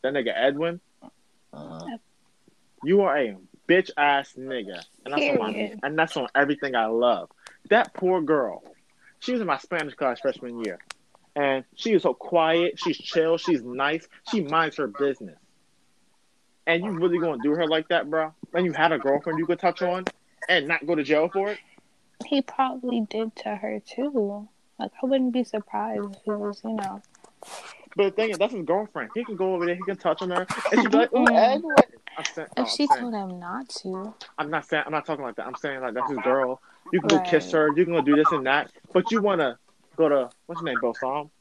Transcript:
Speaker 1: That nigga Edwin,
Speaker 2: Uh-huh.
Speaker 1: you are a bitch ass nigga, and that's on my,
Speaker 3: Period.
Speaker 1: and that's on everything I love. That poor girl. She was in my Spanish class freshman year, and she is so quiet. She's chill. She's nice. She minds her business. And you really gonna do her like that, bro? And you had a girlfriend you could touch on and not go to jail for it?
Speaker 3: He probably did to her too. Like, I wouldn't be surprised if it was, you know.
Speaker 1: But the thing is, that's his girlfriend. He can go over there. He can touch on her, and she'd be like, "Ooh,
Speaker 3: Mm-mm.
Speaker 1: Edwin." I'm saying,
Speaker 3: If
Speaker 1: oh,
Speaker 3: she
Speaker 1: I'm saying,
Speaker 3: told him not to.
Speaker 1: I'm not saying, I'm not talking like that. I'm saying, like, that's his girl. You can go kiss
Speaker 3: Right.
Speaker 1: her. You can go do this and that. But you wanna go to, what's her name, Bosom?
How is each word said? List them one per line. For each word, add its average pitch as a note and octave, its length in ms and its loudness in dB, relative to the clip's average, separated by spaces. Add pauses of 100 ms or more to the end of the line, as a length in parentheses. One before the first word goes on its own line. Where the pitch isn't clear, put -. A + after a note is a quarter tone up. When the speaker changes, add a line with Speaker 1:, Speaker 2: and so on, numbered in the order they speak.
Speaker 1:
That C3+ 100 -2
nigga A#2+ 220 0
Edwin, C#3+ 460 0 (720)
Speaker 2:
Uh-huh. D#3+ 440 -14 (880)
Speaker 1:
you F#3+ 180 4
are D#3 160 2
a A2 180 -2 (320)
bitch F#3 280 4
ass C#3+ 420 2
nigga, A2+ 460 -8 (200)
and C4+ 80 -8
that's C#4+ 140 0
on C#4 120 2
my, G#3 140 -2
Speaker 3:
Period. G#3+ 300 -6
Speaker 1:
and D3 160 -2
that's E3 180 0
on C3 180 -4
everything C#3 420 0
I A2+ 100 2
love. A2+ 440 2 (400)
That A3+ 240 4
poor F#3 280 0
girl. C3+ 400 0 (580)
She B3 120 -4
was A#3+ 80 0
in G3+ 80 -4
my C#3 100 0
Spanish D#3 360 -6
class B2+ 260 -2
freshman A#2+ 440 -4
year, F#2 140 -6 (560)
and C3+ 300 0 (100)
she - 180 -2
is F#3 100 6
so C#3 120 2
quiet. E3+ 640 2
She's D#3+ 180 -2
chill. E3 400 0
She's D#3 280 0
nice. C#3 420 -2 (240)
She G#3+ 120 0
minds D#3 340 0
her D3 100 -2
business. A#2+ 520 -4 (1300)
And E3+ 160 2
you G#3+ 80 -2
really E3+ 260 2
gonna D#3 240 -2
do C#3+ 100 2
her D#3+ 140 0
like D#3+ 220 0
that, D3 200 0
bro? D#3 240 -2 (220)
And F3+ 100 2
you E3+ 80 0
had D#3+ 200 2
a D3 60 0
girlfriend D3 420 0
you E3+ 60 -2
could E3+ 120 0
touch F3+ 240 0
on F3+ 220 -2 (440)
and D#3+ 200 2
not D#3+ 180 -2
go E3+ 80 2
to D3+ 80 0
jail D3+ 260 2
for G3 220 -2
it? G#3 80 -6 (680)
Speaker 3:
He C#4 160 2
probably B3 680 -2
did A3 280 -4
to G#3 200 -6
her G#3+ 240 -6
too. G#3+ 680 -4 (300)
Like, - 140 -8 (100)
I C4 40 -2
wouldn't C4 260 2
be B3 120 0
surprised G#3 680 -4
if - 160 -10
it G#3 80 -2
was, G#3 260 -6
you A3 120 -6
know. G3 280 -6 (960)
Speaker 1:
But G3+ 80 4
the F#3+ 80 2
thing A3 180 0
is, F3+ 80 -6
that's A3 140 2
his F#3 120 -6
girlfriend. D#3+ 500 -2
He A#3 100 -4
can A3+ 120 -8
go F#3+ 180 0
over E3+ 120 -2
there. F3 80 0
He F3+ 80 -8
can F#3+ 140 -4
touch E3 260 0
on F#3 80 -4
her, F3+ 160 -2 (240)
and A#3 100 6
she'd A#3 100 2
be C4+ 80 4
like, A#3+ 140 4
"Ooh, B3 140 4
Speaker 3:
Mm-mm. A#3+ 100 6 (200)
Speaker 1:
Edwin." D#4+ 180 -4 (420)
I'm D#3+ 80 -8
saying, - 320 -6
Speaker 3:
If B3 100 0
Speaker 1:
oh, - 20 -
Speaker 3:
she - 160 -2
Speaker 1:
I'm C#4+ 40 0
saying, - 120 4
Speaker 3:
told A#3+ 140 -6
him F#3 260 -8
not G3+ 280 -10 (140)
to. F#3+ 320 -8 (220)
Speaker 1:
I'm D3+ 140 -4
not D#3 180 -4
saying, D#3 180 0
I'm D3 60 -6
not D3 140 -4
talking C#3+ 180 -6
like A2+ 120 -8
that. - 100 -8
I'm B2+ 100 -12
saying, C#3 240 -8
like, B2 140 -6
that's C3 160 -2
his C3+ 100 -4
girl. B2+ 400 0 (320)
You F3 80 4
can - 80 -2
go D#3+ 120 6
kiss D3+ 260 2
Speaker 3:
Right. - 80 -6
Speaker 1:
her. D3+ 220 6
You F3 80 6
can E3+ 100 -2
go D#3+ 80 4
do C#3+ 120 4
this D3+ 160 6
and C#3+ 160 0
that. C#3+ 240 2 (220)
But F#3 180 2
you A3 120 2
wanna E3 360 0 (380)
go D#3+ 120 4
to, C3+ 220 2 (160)
what's E3 140 -10
her E3+ 40 -8
name, B2+ 160 -2
Bosom? C3 500 -4 (100)